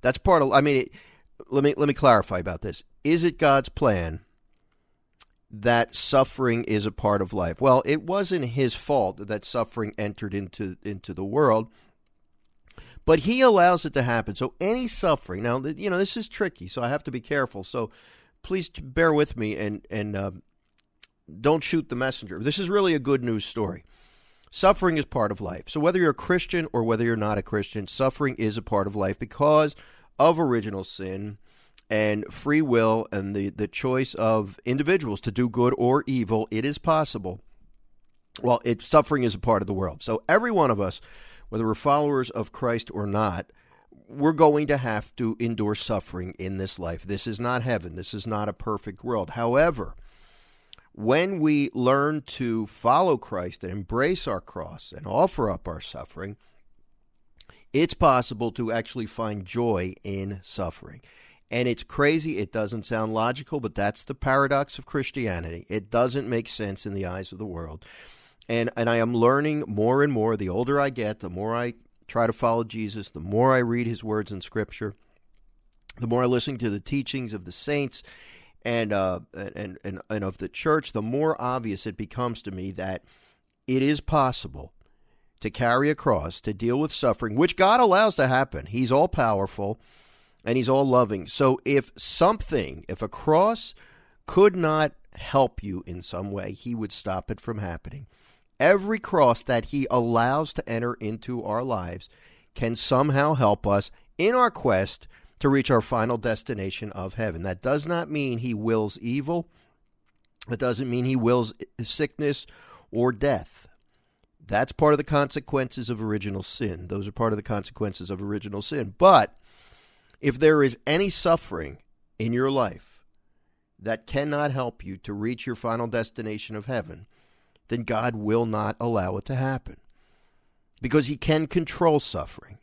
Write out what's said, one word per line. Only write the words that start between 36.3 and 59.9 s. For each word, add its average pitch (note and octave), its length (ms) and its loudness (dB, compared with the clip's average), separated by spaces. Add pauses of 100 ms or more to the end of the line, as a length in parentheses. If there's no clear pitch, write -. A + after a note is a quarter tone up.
It A2 140 -2
is D3 140 -2
possible. A#2+ 640 -2 (1000)
Well, A#2+ 240 2
it, A#2 180 -2
suffering D3 420 4
is G#2+ 100 0
a F#2 60 -8
part G#2+ 220 2
of F#2+ 40 -6
the G2+ 80 -4
world. F#2 280 -4
So A2 260 -4
every A3 220 4
one E3 200 4
of G#2 100 2
us, F#2+ 200 -2 (480)
whether A2 180 -2
we're A2 80 0
followers C#3+ 560 0
of A2 220 -8
Christ A#2 420 -4
or G#2 120 -4
not, G2+ 440 -2 (580)
we're C#3+ 240 2
going D3+ 360 6
to C#3+ 80 4
have A2+ 400 -4
to A2+ 240 -2
endure A2 340 0
suffering F#2 640 -6
in F#2+ 200 -6
this F#2+ 200 -6
life. E2+ 240 -6
This G2 240 -6
is A2 140 -6
not A#2+ 220 -2
heaven. F2+ 340 -4
This - 180 -10
is G#2 120 -8
not G#2 220 -2
a G2+ 40 -4
perfect G2+ 500 -8
world. G#2+ 280 -2
However, A#2+ 640 0 (1000)
when D#3+ 440 2
we D3+ 340 2
learn C#3 480 2
to A2+ 440 -4
follow C#3+ 520 2
Christ F2+ 440 -8
and F2+ 80 -8
embrace A#2 560 -2
our G2 140 -4
cross - 560 -14
and - 100 -12
offer A#2 440 2
up F2 180 -6
our D#2+ 120 -8
suffering, - 580 -14 (1400)
it's D#3+ 180 2
possible B2 600 2
to A2+ 200 -4
actually A#2 320 -4
find G#2+ 400 -6
joy G2 480 0 (100)